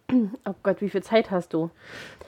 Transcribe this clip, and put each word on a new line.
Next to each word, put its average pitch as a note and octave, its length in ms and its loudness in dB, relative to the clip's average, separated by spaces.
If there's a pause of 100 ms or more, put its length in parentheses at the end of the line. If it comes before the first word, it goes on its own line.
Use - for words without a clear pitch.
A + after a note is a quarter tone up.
(100)
Oh A3 520 0
Gott, F#3 180 2
wie G#3 80 0
viel F#3 140 -2
Zeit A3+ 280 2
hast F3+ 220 -2
du? E3 180 0 (580)